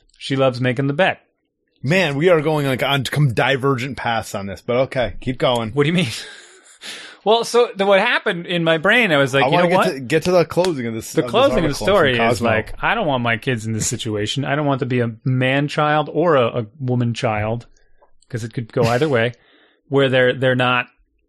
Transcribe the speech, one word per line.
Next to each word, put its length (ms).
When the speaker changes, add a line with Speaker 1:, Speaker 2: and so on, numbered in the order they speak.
Speaker 1:
She 200
loves 240
making 260
the 60
bed. 260
Speaker 2:
Man, 340
we 120
are 120
going, 260
like, 180
on 200
come 300
divergent 640
paths 380
on 120
this, 140
but 160
okay, 440
keep 180
going. 340
Speaker 1:
What 120
do 40
you 60
mean? 160
<laughs> 60
Well, 180
so 320
the, 120
what 120
happened 480
in 160
my 160
brain, 320
I 60
was 180
like, 80
Speaker 2:
I 60
Speaker 1:
"You 60
Speaker 2:
wanna 100
Speaker 1:
know 60
Speaker 2:
get 80
Speaker 1:
what?" 160
Speaker 2:
to, 60
get 240
to 60
the 140
closing 420
of 80
this, 180
Speaker 1:
The 100
Speaker 2:
of 40
this 60
Speaker 1:
closing 260
of 40
the 80
Speaker 2:
article 160
from 100
Speaker 1:
story 160
is 60
Speaker 2:
Cosmo. 300
Speaker 1:
like, 360
I 100
don't 140
want 160
my 120
kids 300
in 60
this 160
situation. 560
I 100
don't 120
want 120
to 80
be 140
a 100
man 420
child 460
or 240
a, 240
a 60
woman 360
child, 520
'cause 160
it 100
could 180
go 120
either 240
way, 240
<laughs> 280
where 200
they're, 260
they're 200
not. 320